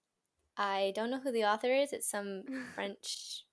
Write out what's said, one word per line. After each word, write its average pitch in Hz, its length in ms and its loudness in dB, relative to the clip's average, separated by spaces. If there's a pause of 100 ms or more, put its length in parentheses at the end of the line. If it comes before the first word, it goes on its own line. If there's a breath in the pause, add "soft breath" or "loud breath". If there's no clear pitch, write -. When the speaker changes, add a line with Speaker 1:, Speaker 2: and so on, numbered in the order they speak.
(580)
Speaker 1:
I 196 380 2
don't 220 160 0
know 262 100 -2
who 269 100 0
the 226 140 4
author 220 280 4
is. 277 200 4
It's - 160 -2
some 202 380 -4
Speaker 2:
<laughs> 262 280 -8
Speaker 1:
French - 760 -6